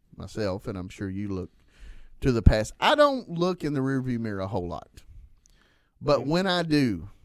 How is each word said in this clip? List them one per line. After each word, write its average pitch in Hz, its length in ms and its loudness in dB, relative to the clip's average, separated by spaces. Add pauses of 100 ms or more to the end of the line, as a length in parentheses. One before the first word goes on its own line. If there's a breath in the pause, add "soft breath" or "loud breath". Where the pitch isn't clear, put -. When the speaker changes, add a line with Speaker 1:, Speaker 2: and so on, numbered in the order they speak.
(180)
Speaker 1:
myself, 95 500 -6
and 107 80 -8
I'm 92 140 -10
sure - 180 -8
you 98 220 -6
look 92 220 -6 (720 soft breath)
to 135 100 4
the 113 100 0
past. 110 380 6
I 226 160 4
don't 285 340 2
look 175 340 -2
in 147 100 -2
the 135 80 0
rearview 131 380 -2
mirror 104 200 -4
a 95 80 -4
whole 95 200 -4
lot, - 360 -12 (960)
but 131 200 2
Speaker 2:
Mm. - 40 -6
Speaker 1:
when 175 220 2
I 180 160 0
do 123 460 2 (160)